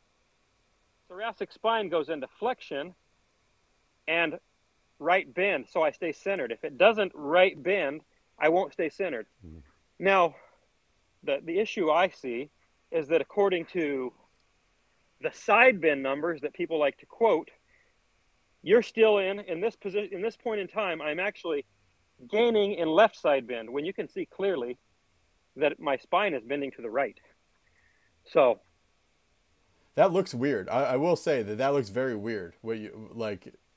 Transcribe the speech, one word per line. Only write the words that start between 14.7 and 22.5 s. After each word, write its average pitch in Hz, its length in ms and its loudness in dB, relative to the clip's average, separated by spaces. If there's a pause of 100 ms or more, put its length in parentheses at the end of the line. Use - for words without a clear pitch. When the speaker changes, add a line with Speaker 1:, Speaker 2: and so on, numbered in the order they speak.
Speaker 1:
the 151 120 -6
side 226 480 4
bend 147 220 2
numbers 147 400 -4
that 147 120 -6
people 165 240 -4
like 143 200 0
to - 80 -20
quote, 208 440 0 (1120)
you're 208 200 4
still 220 360 4
in, 196 220 -2
in 180 200 -8
this 220 160 -4
posi-, 202 340 -6
in 185 120 -8
this 220 140 -6
point 214 240 -6
in 185 60 -8
time, 180 340 -6
I'm 151 200 -6
actually 170 440 -4 (640)
gaining 214 440 2